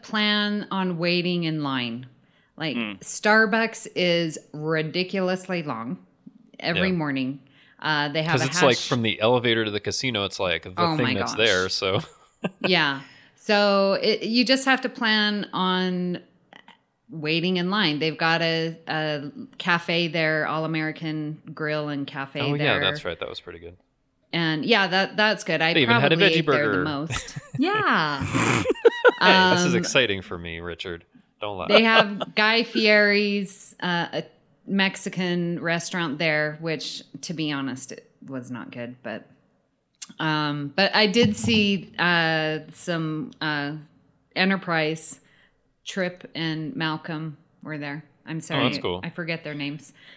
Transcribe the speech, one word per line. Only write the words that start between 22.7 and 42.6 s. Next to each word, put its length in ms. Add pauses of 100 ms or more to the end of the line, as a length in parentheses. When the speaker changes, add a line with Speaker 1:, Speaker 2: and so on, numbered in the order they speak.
Speaker 3:
yeah, 40
that's 260
right. 140
That 100
was 100
pretty 200
good. 180 (540)
Speaker 1:
And, 340
yeah, 220
that, 300
that's 260
good. 180
I 120
Speaker 3:
They 100
even 160
had 120
a 60
Speaker 1:
probably 180
Speaker 3:
veggie 40
Speaker 1:
ate 80
there 200
the 100
Speaker 3:
burger. 60
Speaker 1:
most. 540 (100)
Speaker 3:
<laughs> 100
Speaker 1:
Yeah. 640 (1000)
Speaker 3:
Hey, 340
this 100
is 80
Speaker 1:
Um, 60
Speaker 3:
exciting 420
for 160
me, 220
Richard. 460 (360)
Don't 160
lie. 120
Speaker 1:
They 140
Speaker 3:
<laughs> 0
Speaker 1:
have 520
Guy 280
Fieri's, 1160
uh, 320
a 100 (440)
Mexican 920
restaurant 580
there, 420
which, 400 (200)
to 120
be 180
honest, 400
it 200 (160)
was 240
not 180
good. 320
But, 260 (920)
um, 560
but 200
I 120
did 280
see, 600
uh, 600 (140)